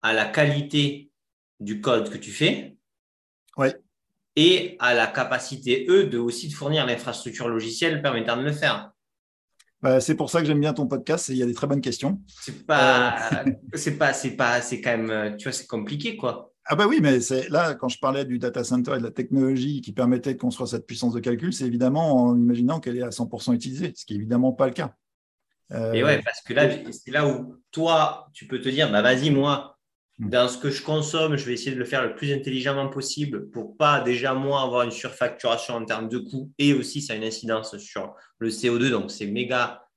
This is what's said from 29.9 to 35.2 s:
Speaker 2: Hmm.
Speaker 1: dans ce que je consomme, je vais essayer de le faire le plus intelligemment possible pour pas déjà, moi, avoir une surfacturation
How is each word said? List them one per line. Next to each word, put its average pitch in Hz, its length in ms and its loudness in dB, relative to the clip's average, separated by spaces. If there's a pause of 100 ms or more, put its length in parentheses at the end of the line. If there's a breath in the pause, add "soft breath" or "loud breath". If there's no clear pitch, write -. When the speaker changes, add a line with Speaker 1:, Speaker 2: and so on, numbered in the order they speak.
Speaker 2:
Hmm. 107 120 -4
Speaker 1:
dans 123 160 4
ce 123 100 -4
que 143 140 -2
je - 100 -6
consomme, 156 540 0
je - 100 -4
vais 120 80 -2
essayer 131 220 -6
de - 20 -6
le 123 80 -2
faire 131 180 0
le - 120 -4
plus 143 180 -2
intelligemment 135 560 -2
possible 135 600 -6
pour 110 260 -10
pas 147 240 4
déjà, 123 320 0
moi, 135 300 0
avoir 123 180 0
une 120 80 0
surfacturation 120 840 -4